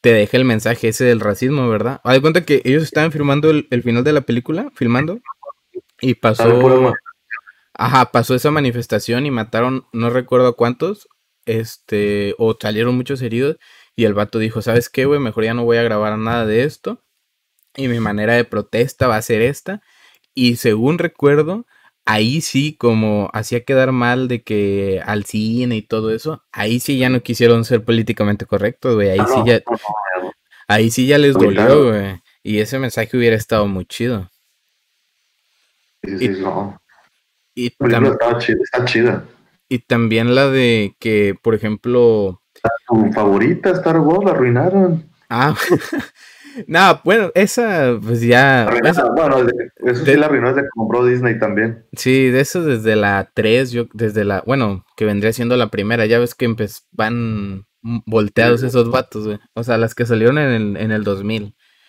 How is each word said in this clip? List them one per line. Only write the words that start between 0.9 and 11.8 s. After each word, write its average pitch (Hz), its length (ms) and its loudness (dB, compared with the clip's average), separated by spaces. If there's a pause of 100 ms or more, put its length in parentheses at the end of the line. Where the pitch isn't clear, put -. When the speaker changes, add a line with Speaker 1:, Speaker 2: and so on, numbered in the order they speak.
Speaker 1:
del 117 160 4
racismo, 127 480 -2
¿verdad? 113 360 -2
Haz 127 100 2
de 131 60 4
cuenta 160 240 0
que 139 200 2
ellos 139 180 2
estaban 156 300 -2
filmando 147 380 2
el, 151 200 0
el 120 120 0
final 120 220 0
de 151 80 2
la 147 100 2
película, 151 520 -4
filmando, 143 460 -2 (800)
y 127 140 0
pasó 113 300 0
Speaker 2:
Ah, 120 160 6
pura 131 160 6
ma- 127 180 2 (800)
Speaker 1:
ajá, 127 380 2
pasó 123 220 0
esa 135 160 0
manifestación 123 760 -2
y 143 40 -4
mataron, 123 640 -2
no 117 180 -2
recuerdo 127 380 2
a 120 80 -2
cuántos, 123 520 -4 (380)
este, 104 920 -4